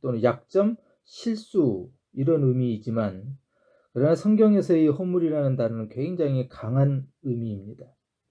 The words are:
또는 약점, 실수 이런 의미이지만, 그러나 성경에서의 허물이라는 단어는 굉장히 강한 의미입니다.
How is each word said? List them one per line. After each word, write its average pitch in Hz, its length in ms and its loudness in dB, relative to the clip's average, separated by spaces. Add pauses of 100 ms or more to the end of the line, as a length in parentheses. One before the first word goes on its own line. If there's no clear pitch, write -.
또는 120 240 -4
약점, 196 520 0 (280)
실수 160 880 -4 (220)
이런 147 300 0
의미이지만, 117 960 -2 (540)
그러나 147 220 2
성경에서의 202 760 4
허물이라는 151 680 0
단어는 113 320 -4
굉장히 139 600 -2
강한 135 600 -2 (140)
의미입니다. 113 640 -8 (440)